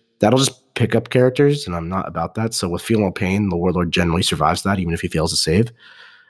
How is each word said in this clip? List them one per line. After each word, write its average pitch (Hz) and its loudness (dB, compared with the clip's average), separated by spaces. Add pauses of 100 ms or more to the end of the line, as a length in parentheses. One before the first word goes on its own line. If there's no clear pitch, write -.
(180)
That'll 113 4
just - -4
pick 117 0
up 113 -2
characters, 143 2
and 87 -6
I'm 82 -6
not 95 -4
about 82 -6
that. 110 -2
So - -4
with 90 -4
Feel 113 0
No 98 2
Pain, 98 0
the 87 -2
Warlord 87 0
generally 87 2
survives 80 0
that, 98 0
even 82 -2
if 82 -4
he 92 -6
fails 82 -2
a - -2
save. 101 2 (600)